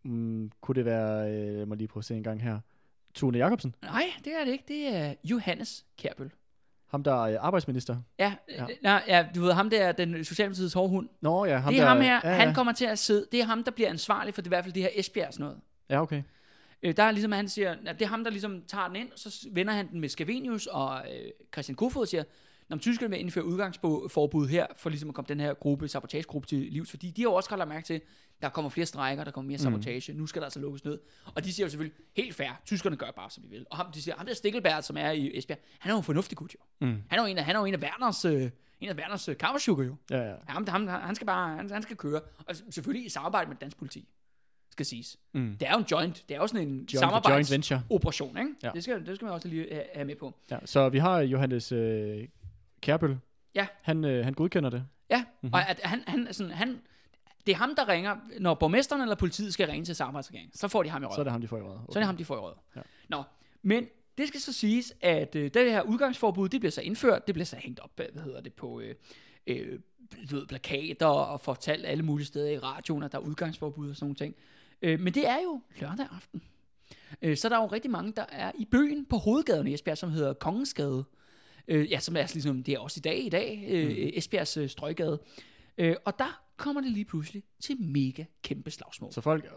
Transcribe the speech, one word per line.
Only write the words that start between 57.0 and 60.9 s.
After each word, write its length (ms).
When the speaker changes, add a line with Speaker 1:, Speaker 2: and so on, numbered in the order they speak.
Speaker 2:
det 40
er 60
ham, 180
der 140
ringer, 260
når 140
borgmesteren 480
eller 140
politiet 380
skal 160
ringe 160
til 100
samarbejdsregeringen, 580
så 140
får 160
de 60
ham 140